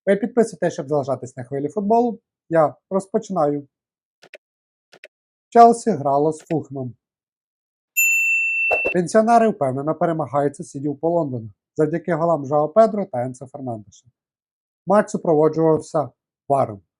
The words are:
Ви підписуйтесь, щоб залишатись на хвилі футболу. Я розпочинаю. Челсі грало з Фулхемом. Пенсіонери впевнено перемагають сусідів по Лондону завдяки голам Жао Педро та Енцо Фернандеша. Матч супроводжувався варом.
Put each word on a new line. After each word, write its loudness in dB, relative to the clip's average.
Ви 2
підписуйтесь, -2
щоб -10
залишатись -4
на -12
хвилі -6
футболу. 0
Я 2
розпочинаю. -2
Челсі 6
грало 0
з -18
Фулхемом. -6
Пенсіонери 2
впевнено -4
перемагають -2
сусідів -8
по -2
Лондону -4
завдяки -2
голам 0
Жао 0
Педро 2
та -6
Енцо -10
Фернандеша. -12
Матч 2
супроводжувався 0
варом. -2